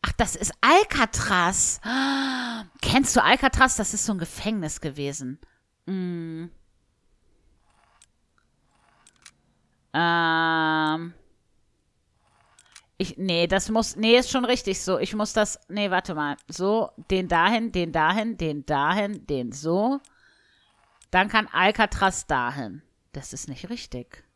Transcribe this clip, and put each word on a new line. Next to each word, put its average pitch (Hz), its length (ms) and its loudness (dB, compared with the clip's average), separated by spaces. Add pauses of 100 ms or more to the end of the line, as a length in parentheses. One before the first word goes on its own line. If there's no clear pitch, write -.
Ach, - 120 -2
das - 240 0
ist - 240 -4
Alcatraz. 226 1200 4
<gasps> 214 60 -6 (920)
Kennst - 360 2
du - 60 4
Alcatraz? 254 520 4
Das - 180 -2
ist 208 120 -2
so 220 80 0
ein 190 40 -2
Gefängnis 175 640 -4
gewesen. 139 640 -6 (460)
Mm. 170 580 -6 (3500)
Ähm. 165 1200 2 (1800)
Ich, - 200 -6
nee, 170 300 0
das - 220 0
muss, 226 280 -2
nee, 226 180 6
ist 247 160 2
schon 247 140 0
richtig 226 360 -2
so. 180 180 0
Ich - 160 -4
muss 208 180 -4
das, - 340 0
nee, 202 240 -4
warte 185 240 -2
mal. 147 220 -4 (100)
So, 196 440 -2 (200)
den 185 160 0
dahin, 208 460 2
den 170 180 -2
dahin, 190 460 0
den 147 280 -4
dahin, 185 640 -2
den 123 240 -4
so. 185 480 0 (1120)
Dann 190 180 4
kann 214 180 2
Alcatraz 196 800 2
dahin. 127 540 -4 (320)
Das - 200 -14
ist 127 160 -12
nicht 135 200 -12
richtig. - 540 -12 (120)